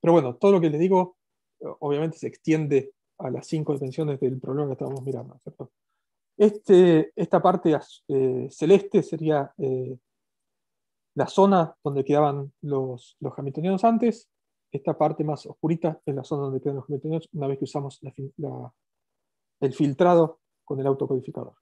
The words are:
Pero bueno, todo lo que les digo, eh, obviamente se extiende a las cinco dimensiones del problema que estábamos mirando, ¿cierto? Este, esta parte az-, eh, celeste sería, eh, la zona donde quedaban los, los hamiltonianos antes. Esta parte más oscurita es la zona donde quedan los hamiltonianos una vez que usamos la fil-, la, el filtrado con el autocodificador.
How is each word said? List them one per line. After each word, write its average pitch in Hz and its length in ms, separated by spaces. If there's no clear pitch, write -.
Pero 170 120
bueno, 131 220
todo 202 160
lo 185 100
que 165 80
les 147 100
digo, 185 380
eh, - 60
obviamente 147 380
se 135 100
extiende 143 680
a 156 100
las 127 180
cinco 156 260
dimensiones 139 460
del 135 200
problema 139 280
que 131 60
estábamos 135 300
mirando, 131 400
¿cierto? - 280
Este, 185 800
esta 175 260
parte 180 340
az-, - 320
eh, 131 420
celeste 185 540
sería, 151 540
eh, 131 400
la 139 120
zona 196 560
donde 139 220
quedaban 143 560
los, 131 580
los 139 180
hamiltonianos 160 460
antes. 226 460
Esta - 260
parte 156 260
más 151 240
oscurita 165 580
es 139 100
la 131 80
zona 143 200
donde 131 180
quedan 139 160
los 127 100
hamiltonianos 156 460
una 143 140
vez 139 100
que 139 80
usamos 139 380
la 127 80
fil-, 135 260
la, 127 340
el 139 140
filtrado 160 680
con 135 160
el 135 80
autocodificador. 131 760